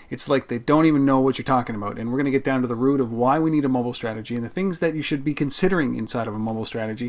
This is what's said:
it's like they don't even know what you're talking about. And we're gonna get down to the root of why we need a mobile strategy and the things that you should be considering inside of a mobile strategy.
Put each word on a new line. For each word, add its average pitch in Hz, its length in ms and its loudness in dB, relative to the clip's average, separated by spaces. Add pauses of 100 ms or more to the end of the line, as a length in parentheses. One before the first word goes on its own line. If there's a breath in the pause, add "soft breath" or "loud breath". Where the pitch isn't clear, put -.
it's - 180 -8
like 139 220 0
they 120 100 -2
don't 151 260 4
even 147 200 6
know 135 160 4
what 131 160 2
you're 117 80 -8
talking 123 300 0
about. 104 220 -6
And 113 140 -6
we're 127 60 -2
gonna 143 140 0
get 135 120 2
down 135 200 0
to 123 40 -2
the 117 80 -4
root 135 240 2
of 117 140 -2
why 127 260 2
we 160 100 2
need 151 140 2
a 135 60 0
mobile 123 240 0
strategy 113 420 -6
and 120 80 -4
the 113 60 -8
things 185 300 -4
that 165 140 0
you 156 80 -4
should 139 220 -4
be 147 100 -2
considering 147 640 0
inside 113 320 -4
of 107 80 -6
a 107 40 -4
mobile 110 260 -4
strategy. 110 440 -6